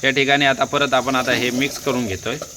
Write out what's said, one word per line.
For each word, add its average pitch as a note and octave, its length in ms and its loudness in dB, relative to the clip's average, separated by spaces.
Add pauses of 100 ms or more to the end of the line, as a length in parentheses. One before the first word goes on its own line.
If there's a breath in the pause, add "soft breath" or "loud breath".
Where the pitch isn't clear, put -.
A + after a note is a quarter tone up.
या C3+ 60 4
ठिकाणी C#3 360 2
आता C3+ 180 2
परत C#3+ 300 0
आपण C3 200 0
आता B2+ 180 0
हे B2 180 0
मिक्स C3+ 280 -2
करून B2 280 -2
घेतोय. G#2+ 320 -6 (180)